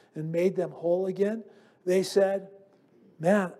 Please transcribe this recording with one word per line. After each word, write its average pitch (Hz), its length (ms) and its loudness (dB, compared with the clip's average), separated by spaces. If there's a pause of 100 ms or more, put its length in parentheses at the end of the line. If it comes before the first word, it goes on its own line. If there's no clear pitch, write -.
(160)
and 156 160 -8
made 175 240 2
them 175 160 -4
whole 180 360 -2
again, 202 360 -2 (420)
they 185 180 2
said, 196 460 0 (680)
'Man, 185 400 2